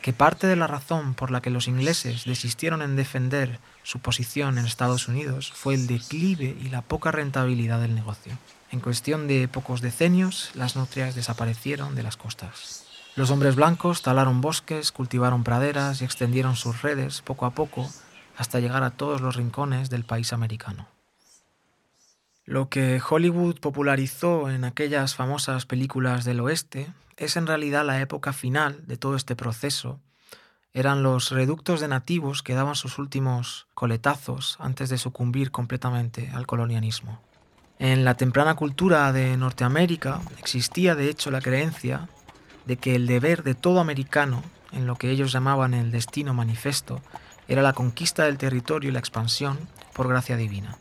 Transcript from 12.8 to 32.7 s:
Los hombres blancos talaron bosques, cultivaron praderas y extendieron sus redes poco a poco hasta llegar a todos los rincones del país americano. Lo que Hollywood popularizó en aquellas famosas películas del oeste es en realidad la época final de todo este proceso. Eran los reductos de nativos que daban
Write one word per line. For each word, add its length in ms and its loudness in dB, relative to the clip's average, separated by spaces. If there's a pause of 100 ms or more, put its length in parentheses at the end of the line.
Los 140 2
hombres 260 4
blancos 460 4
talaron 380 4
bosques, 520 -2
cultivaron 500 0
praderas 580 0
y 40 -4
extendieron 500 0
sus 260 -4
redes 400 -2
poco 240 -6
a 60 0
poco 400 -4 (480)
hasta 220 0
llegar 240 2
a 80 0
todos 280 -2
los 140 -2
rincones 560 -2
del 140 -4
país 280 -4
americano. 540 -6 (1600)
Lo 240 -2
que 400 2
Hollywood 520 4
popularizó 880 0
en 140 -2
aquellas 500 0
famosas 520 -2
películas 580 0
del 160 0
oeste 520 -4 (240)
es 200 -2
en 100 0
realidad 380 2
la 160 2
época 320 -4
final 540 0
de 100 -8
todo 180 -2
este 220 -4
proceso. 640 -6 (720)
Eran 300 2
los 280 2
reductos 500 2
de 80 -2
nativos 540 -2
que 120 -2
daban 220 0